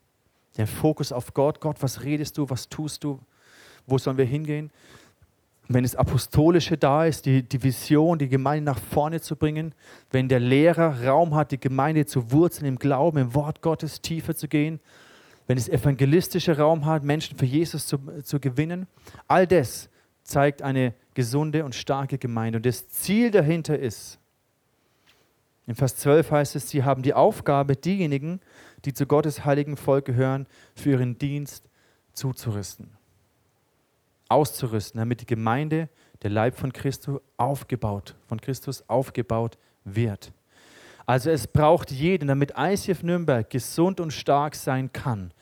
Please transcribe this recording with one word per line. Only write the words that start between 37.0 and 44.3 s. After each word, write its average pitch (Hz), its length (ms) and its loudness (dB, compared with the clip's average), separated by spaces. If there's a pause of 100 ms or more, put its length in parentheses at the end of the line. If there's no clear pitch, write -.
aufgebaut, 117 800 -4 (140)
von 110 120 -8
Christus - 480 -10
aufgebaut 117 720 -2 (260)
wird. 101 480 -4 (760)
Also 127 240 0
es 147 180 0
braucht 151 420 4
jeden, 147 380 0
damit 139 280 0
I 170 200 0
C 190 160 -4
F 160 100 -4
Nürnberg 165 480 0
gesund 170 480 -2
und 160 140 -6
stark 147 420 0